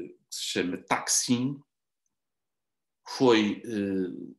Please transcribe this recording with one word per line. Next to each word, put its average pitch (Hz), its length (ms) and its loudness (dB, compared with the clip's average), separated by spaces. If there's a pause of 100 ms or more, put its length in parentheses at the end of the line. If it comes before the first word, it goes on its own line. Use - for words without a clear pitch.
que - 80 -18 (160)
se - 140 -8
chama 92 320 -2
Thaksin. 127 840 0 (1400)
Foi, 110 600 4
eh, 98 760 -4